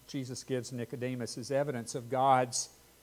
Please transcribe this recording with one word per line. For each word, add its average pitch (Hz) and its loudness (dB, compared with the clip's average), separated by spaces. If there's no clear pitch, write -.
Jesus 127 -6
gives 127 -2
Nicodemus 123 -4
is 131 -6
evidence 135 -2
of 120 -8
God's 131 4